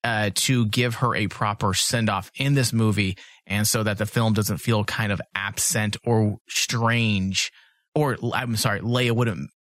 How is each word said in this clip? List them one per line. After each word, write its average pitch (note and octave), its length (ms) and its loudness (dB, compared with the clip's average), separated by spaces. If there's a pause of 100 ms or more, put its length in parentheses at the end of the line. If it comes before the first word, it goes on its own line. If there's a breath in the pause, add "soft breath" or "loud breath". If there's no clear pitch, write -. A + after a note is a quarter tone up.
uh, G#2+ 320 0
to B2 320 2
give A#2+ 300 0
her A#2+ 180 0
a G2+ 140 -2
proper G#2 460 -2
send-off G#2+ 600 -2
in C#3 200 0
this B2+ 180 2
movie, G#2 440 2 (300 loud breath)
and G#2 220 0
so A2 160 0
that G#2 140 0
the G#2+ 80 0
film A2+ 280 2
doesn't G2+ 240 0
feel A2 240 0
kind G#2 300 -2
of F2 100 -4 (140)
absent G2+ 680 -2
or A2 340 2 (100)
strange, A2+ 1040 0 (420 soft breath)
or, C#3+ 240 2 (160)
I'm A#2+ 220 -2
sorry, G#2 240 0
Leia A#2+ 320 2
wouldn't A2 360 0 (120)